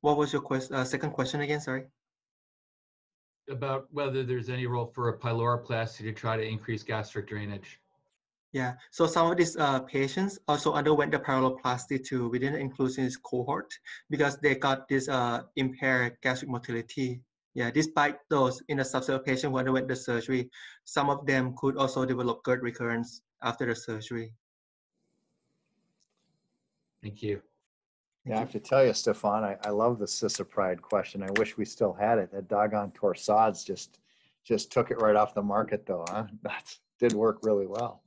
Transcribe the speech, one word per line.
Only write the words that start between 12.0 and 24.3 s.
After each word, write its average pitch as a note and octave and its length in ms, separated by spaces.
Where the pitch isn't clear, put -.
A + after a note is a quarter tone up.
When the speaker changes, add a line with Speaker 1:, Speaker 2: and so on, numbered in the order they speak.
Speaker 1:
too. B2 260
We B2 80
didn't C3+ 220
include C3 380
in C3+ 80
this B2+ 100
cohort - 580
because C#3+ 280
they C#3 180
got C3+ 340
this, C3 180
uh, B2 360
impaired C3 680
gastric C3 300
motility. B2 680
Yeah, A#2+ 180
despite D3 460
those C3 380
in C#3+ 120
a C3 40
subset C3 320
of C3+ 100
patients C3+ 260
who C3 60
underwent B2+ 300
the B2+ 80
surgery, B2+ 540
some C#3+ 260
of C#3+ 160
them C3 320
could C3+ 200
also C3 280
develop B2 380
gerd B2+ 180
recurrence A#2 600
after A#2+ 240
the A#2 100
surgery. A2+ 580